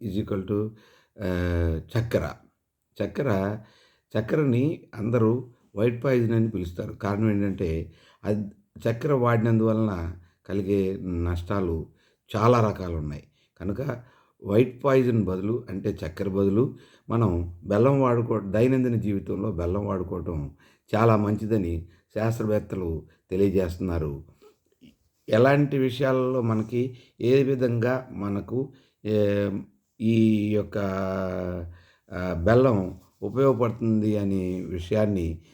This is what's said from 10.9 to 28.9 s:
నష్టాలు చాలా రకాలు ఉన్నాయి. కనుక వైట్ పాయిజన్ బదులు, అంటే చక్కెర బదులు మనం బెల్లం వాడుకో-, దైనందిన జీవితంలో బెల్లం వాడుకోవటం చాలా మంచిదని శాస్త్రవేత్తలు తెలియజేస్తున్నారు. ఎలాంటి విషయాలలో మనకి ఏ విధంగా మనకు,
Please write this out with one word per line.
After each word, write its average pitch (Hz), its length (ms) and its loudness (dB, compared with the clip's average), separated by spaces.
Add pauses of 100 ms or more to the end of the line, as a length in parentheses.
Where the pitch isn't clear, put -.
నష్టాలు 87 840 -2 (500)
చాలా 113 320 4
రకాలు 90 280 -6
ఉన్నాయి. 73 320 -8 (320)
కనుక 120 420 -6 (420)
వైట్ 110 400 2
పాయిజన్ 123 400 4
బదులు, 98 440 -4
అంటే 98 220 -6
చక్కెర 82 380 -6
బదులు 98 480 0 (340)
మనం 90 540 0
బెల్లం 120 360 4
వాడుకో-, 117 500 0
దైనందిన 123 440 2
జీవితంలో 101 580 -2
బెల్లం 87 340 -2
వాడుకోవటం 87 720 -6 (380)
చాలా 110 220 6
మంచిదని 101 720 0 (260)
శాస్త్రవేత్తలు 104 920 -2 (240)
తెలియజేస్తున్నారు. 90 920 0 (1040)
ఎలాంటి 139 500 4
విషయాలలో 131 640 0
మనకి 117 560 -2 (220)
ఏ 131 220 4
విధంగా 127 720 0
మనకు, 101 600 -4 (320)